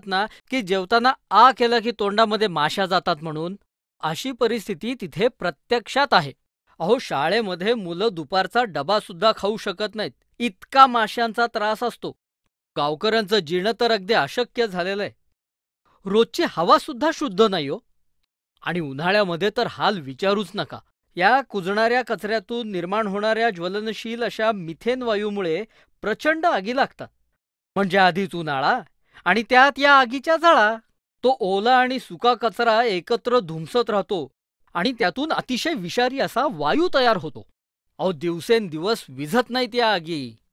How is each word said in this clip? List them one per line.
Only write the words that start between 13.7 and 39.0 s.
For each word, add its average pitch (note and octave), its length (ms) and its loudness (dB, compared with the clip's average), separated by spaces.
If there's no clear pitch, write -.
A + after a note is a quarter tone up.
तर A#3 120 4
अगदी G3+ 220 0
अशक्य A3+ 540 0
झालेलं F#3+ 360 -4
आहे. D#3 80 -8
रोजची A3+ 440 0
हवा F#3+ 280 4
सुद्धा C#4+ 360 -4
शुद्ध G#3+ 280 -2
नाही F#3+ 260 0
हो. D#3+ 120 -6
आणि E3 180 -4
उन्हाळ्यामध्ये E3+ 760 0
तर A#3 100 0
हाल F3 320 0
विचारूच F#3 560 -2
नका. C#3 240 -8
या G#3+ 260 4
कुजणाऱ्या A3 600 -2
कचऱ्यातून A3 680 -6
निर्माण G3 360 -4
होणाऱ्या A3 420 0
ज्वलनशील G#3+ 760 -6
अशा A3 280 -2
मिथेन G3+ 500 -6
वायूमुळे G3+ 600 -2
प्रचंड D#4 440 -2
आगी A#3+ 300 0
लागतात. A#3+ 320 -2
म्हणजे G3 220 0
आधीच F#3 380 2
उन्हाळा D#3+ 460 -2
आणि F#3+ 240 2
त्यात C4 300 6
या C#4+ 140 6
आगीच्या C4+ 440 2
झळा. C4+ 380 4
तो B3+ 160 2
ओला G#3 380 2
आणि B3+ 220 0
सुका A#3 340 0
कचरा A#3 500 2
एकत्र A#3 560 0
धुमसत E3 500 -4
राहतो F#3+ 420 -4
आणि F3+ 180 0
त्यातून B3+ 400 -2
अतिशय B3+ 420 -4
विषारी B3 460 -2
असा A#3 320 -2
वायू F#3 420 0
तयार A#3+ 240 4
होतो. C#3 300 -12
अहो, F3+ 120 0
दिवसेंदिवस E3+ 960 -2